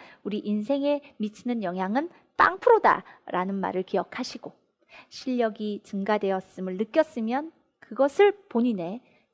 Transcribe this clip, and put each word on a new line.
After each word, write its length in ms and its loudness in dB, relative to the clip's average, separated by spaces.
우리 160 -4
인생에 640 -2
미치는 480 -6
영향은 460 -2
빵프로다라는 1200 2
말을 280 -2
기억하시고, 680 -6
실력이 760 -4
증가되었음을 920 -4
느꼈으면 760 -2
그것을 540 4
본인의 520 -2